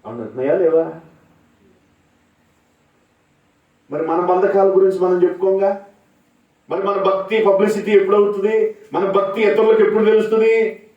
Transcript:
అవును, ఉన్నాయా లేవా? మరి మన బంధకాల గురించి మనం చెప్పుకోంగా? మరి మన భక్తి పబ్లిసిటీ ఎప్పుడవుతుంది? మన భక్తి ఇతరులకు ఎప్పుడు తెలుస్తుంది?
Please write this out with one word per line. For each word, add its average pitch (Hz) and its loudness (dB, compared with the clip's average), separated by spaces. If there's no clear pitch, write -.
అవును, 120 -12
ఉన్నాయా 127 -4
లేవా? 165 0
మరి 151 -6
మన 165 -2
బంధకాల 190 2
గురించి 190 2
మనం 180 0
చెప్పుకోంగా? 196 -2
మరి - -4
మన 202 -4
భక్తి 196 -2
పబ్లిసిటీ 208 0
ఎప్పుడవుతుంది? 202 0
మన 190 -2
భక్తి 202 -2
ఇతరులకు 214 2
ఎప్పుడు 208 2
తెలుస్తుంది? 220 0